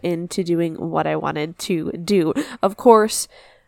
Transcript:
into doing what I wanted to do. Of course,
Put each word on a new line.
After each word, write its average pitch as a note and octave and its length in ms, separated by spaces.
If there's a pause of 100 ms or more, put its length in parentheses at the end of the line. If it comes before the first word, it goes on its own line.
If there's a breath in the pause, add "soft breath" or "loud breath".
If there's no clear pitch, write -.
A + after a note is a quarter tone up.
into F3 420
doing E3+ 300
what D#3+ 320
I D#3 100
wanted D3+ 440
to E3+ 320
do. E3+ 420 (280 loud breath)
Of G3 140
course, A3 500 (420 soft breath)